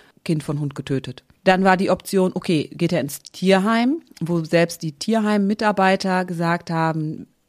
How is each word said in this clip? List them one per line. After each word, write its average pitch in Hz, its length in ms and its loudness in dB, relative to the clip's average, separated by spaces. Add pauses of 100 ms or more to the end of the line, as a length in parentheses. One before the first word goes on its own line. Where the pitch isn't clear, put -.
(240)
Kind 156 180 -2
von 151 180 -6
Hund 143 140 -4
getötet. 131 500 -6 (240)
Dann 190 160 4
war 185 140 6
die 190 100 0
Option, 185 460 0
okay, 170 400 -2
geht 170 180 -2
er 170 80 0
ins 139 220 -6
Tierheim, 226 800 0 (180)
wo 170 240 -2
selbst 170 380 0
die 156 100 -6
Tierheim-Mitarbeiter 202 1300 0
gesagt 170 440 -2
haben, 160 560 -2 (220)